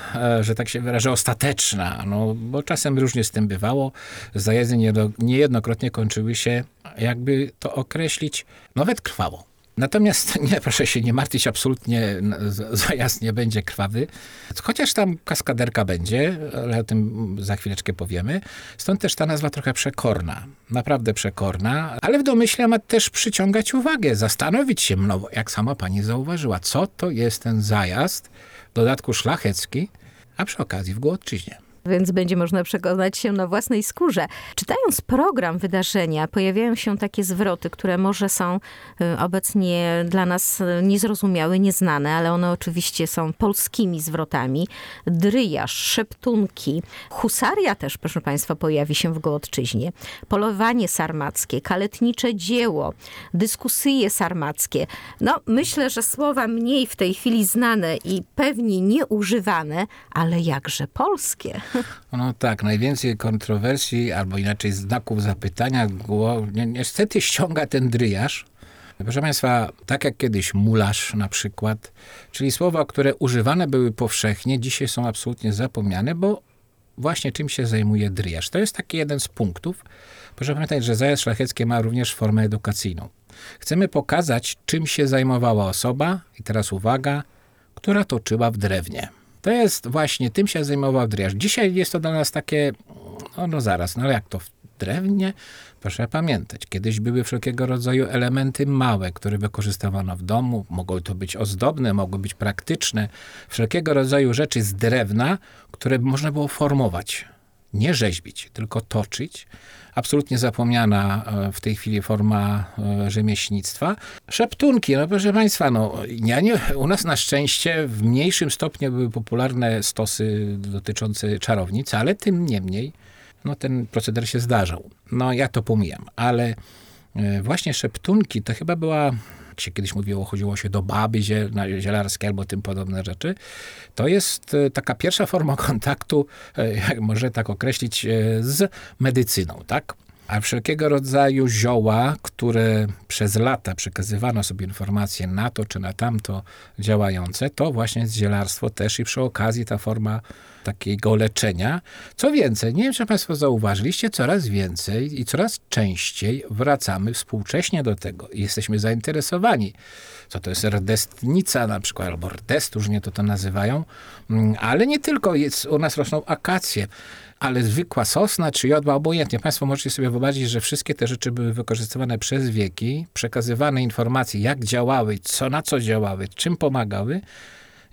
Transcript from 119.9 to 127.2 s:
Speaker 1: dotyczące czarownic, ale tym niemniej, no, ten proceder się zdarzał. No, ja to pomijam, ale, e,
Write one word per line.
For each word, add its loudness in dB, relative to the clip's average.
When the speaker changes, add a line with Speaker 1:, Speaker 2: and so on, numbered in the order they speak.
Speaker 1:
dotyczące -2
czarownic, 0
ale 2
tym 0
niemniej, -2
no, -2
ten -2
proceder -2
się -2
zdarzał. 0
No, 0
ja 0
to -2
pomijam, 0
ale, 2
e, 0